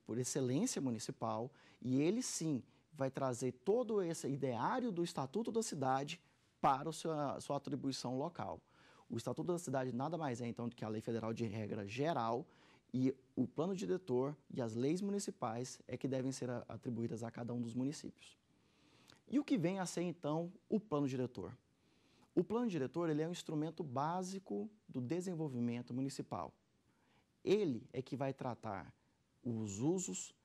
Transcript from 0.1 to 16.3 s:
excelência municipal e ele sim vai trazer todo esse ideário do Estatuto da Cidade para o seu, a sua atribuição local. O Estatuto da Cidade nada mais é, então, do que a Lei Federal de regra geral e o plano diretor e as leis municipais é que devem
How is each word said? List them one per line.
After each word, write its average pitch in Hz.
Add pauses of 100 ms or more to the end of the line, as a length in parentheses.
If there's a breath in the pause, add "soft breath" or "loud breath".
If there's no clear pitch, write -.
excelência 139
municipal 117 (300 loud breath)
e 127
ele 202
sim 156 (300 soft breath)
vai 135
trazer 127
todo 214
esse 165
ideário 139
do 170
Estatuto 170
da 220
Cidade 143 (400 soft breath)
para 143
o 160
seu, 165
a 143
sua 143
atribuição 127
local. 113 (480 loud breath)
O 117
Estatuto 151
da 170
Cidade 131
nada 151
mais 127
é, 120
então, 120
do 117
que -
a 107
Lei 110
Federal 113
de 113
regra 107
geral 123 (480 loud breath)
e 131 (200)
o 123
plano 185
diretor 175 (180)
e 131
as 113
leis 147
municipais 190
é 127
que 139
devem 131